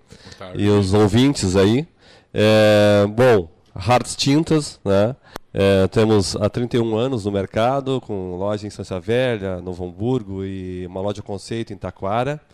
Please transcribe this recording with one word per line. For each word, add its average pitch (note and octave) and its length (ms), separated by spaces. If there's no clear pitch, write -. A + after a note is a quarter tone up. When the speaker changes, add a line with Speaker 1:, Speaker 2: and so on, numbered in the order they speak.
Speaker 1:
Boa - 280
tarde. F#2 240
Speaker 2:
E G2+ 60
os G2+ 260
ouvintes G#2+ 600
aí. A2 320
É, G#2 720
bom, A2 420
Hearts A#2 440
Tintas, D3+ 680
né? G2+ 320
É, G2 340
temos G#2+ 480
há G#2 140
trinta A#2+ 260
e A#2+ 60
um A2+ 120
anos A#2 300
no G2+ 80
mercado, B2+ 720
com F#2 340
loja G2+ 320
em - 20
Santa F#2+ 300
Velha, G2+ 600
Novo F2+ 240
Hamburgo G2 580
e F#2 420
uma F2+ 140
loja G2+ 220
conceito A2+ 500
em G2 60
Taquara. A#2 640